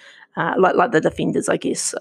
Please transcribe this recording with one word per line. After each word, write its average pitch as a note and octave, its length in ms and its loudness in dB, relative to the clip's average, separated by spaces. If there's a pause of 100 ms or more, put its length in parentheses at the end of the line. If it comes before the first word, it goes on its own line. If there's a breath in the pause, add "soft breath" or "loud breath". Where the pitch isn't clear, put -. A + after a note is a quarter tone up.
(360 loud breath)
uh, E3+ 220 -2
like, F3+ 180 4
like F3 160 2
the D#3 80 2
Defenders, D#3+ 480 -2
I E3 80 0
guess, - 460 -4